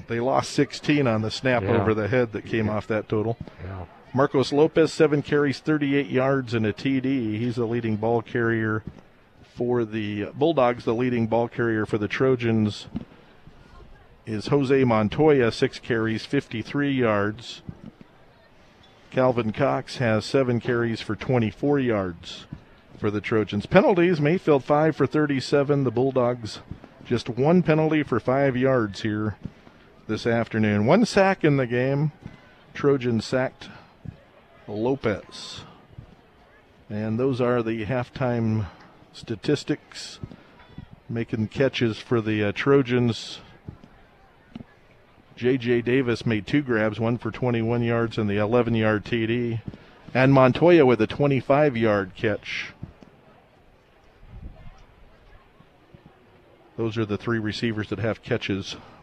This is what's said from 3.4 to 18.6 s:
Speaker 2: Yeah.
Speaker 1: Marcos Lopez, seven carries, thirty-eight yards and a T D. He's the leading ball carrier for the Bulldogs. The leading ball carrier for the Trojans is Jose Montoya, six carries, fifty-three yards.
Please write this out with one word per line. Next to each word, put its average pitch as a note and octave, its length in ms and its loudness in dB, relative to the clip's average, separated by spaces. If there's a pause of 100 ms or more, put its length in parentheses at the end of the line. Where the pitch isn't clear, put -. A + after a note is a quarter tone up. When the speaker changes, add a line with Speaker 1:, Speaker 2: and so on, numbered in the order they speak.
Speaker 2:
Yeah. F#2 200 -12 (280)
Speaker 1:
Marcos C3+ 400 0
Lopez, D#3 400 4
seven D3+ 300 2
carries, D3 380 0
thirty-eight C#3+ 480 0
yards B2+ 460 0
and A2+ 120 0
a G#2 60 2
T C3+ 260 -2
D. B2+ 400 -2
He's A#2+ 160 -4
the A#2 120 -2
leading A2+ 320 -2
ball A#2 220 0
carrier A2+ 640 -2 (600)
for B2 420 -2
the G#2 500 -4
Bulldogs. B2+ 500 2
The A#2+ 100 0
leading A#2+ 340 0
ball A#2 180 2
carrier A2+ 400 -2
for A2 120 0
the G#2 100 2
Trojans A#2 800 0 (1400)
is G#2+ 200 -6
Jose C3+ 380 2
Montoya, A#2+ 680 4
six - 260 -2
carries, A2 460 -2
fifty-three C#3+ 680 -4
yards. A2 680 -2 (1500)